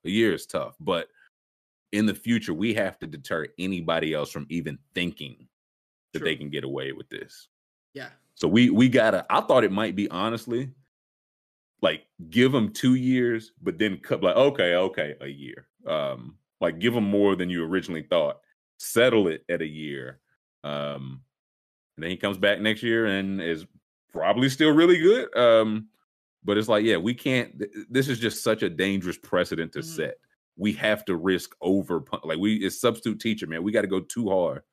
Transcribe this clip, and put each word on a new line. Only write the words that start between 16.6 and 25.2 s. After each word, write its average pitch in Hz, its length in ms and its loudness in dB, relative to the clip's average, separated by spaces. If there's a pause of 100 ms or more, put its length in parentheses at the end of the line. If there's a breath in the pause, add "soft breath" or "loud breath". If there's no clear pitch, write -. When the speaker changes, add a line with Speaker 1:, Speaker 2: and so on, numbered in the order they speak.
Speaker 1:
like, 85 180 -2
give 117 160 2
'em 113 80 2
more 101 320 4
than 90 140 -4
you 85 140 -2
originally 85 400 -4
thought. 78 360 0 (400)
Settle 113 480 4
it 80 220 -4
at 85 120 -2
a 78 60 -4
year. 71 520 -12 (440)
Um, 71 580 -8 (760)
and 78 80 -12
then 85 80 -6
he 90 60 -4
comes 101 200 -4
back 101 220 2
next 107 240 -2
year 113 220 2
and 98 360 -2
is 80 240 -4 (460)
probably 104 380 2
still 151 240 4
really 175 240 8
good. 202 400 4